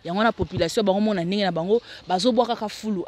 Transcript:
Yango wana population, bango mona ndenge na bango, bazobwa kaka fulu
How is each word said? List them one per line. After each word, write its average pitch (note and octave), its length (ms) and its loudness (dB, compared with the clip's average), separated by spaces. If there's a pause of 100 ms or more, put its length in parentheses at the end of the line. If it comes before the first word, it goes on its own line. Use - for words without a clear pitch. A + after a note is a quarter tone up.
Yango E3+ 140 -4
wana A3 120 4
population, F3+ 540 -2
bango G3 160 2
mona G#3 240 0
ndenge G3+ 180 0
na F#3 80 2
bango, F3+ 320 0 (240)
bazobwa A3 400 2
kaka A3 220 -4
fulu G3+ 400 -6